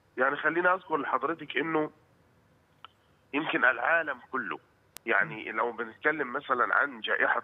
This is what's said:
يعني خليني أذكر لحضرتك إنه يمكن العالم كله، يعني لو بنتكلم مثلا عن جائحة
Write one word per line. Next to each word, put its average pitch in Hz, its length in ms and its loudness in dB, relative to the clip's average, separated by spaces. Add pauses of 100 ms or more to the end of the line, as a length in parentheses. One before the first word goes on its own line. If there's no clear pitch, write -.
(180)
يعني 135 180 2
خليني 165 320 0
أذكر 180 300 0
لحضرتك 147 600 -4
إنه 156 340 0 (1400)
يمكن 147 320 0
العالم 131 540 2 (120)
كله، 107 280 -6 (460)
يعني 110 460 0
لو 113 200 0
بنتكلم 120 600 -2
مثلا 123 420 2
عن 123 260 0
جائحة 120 420 2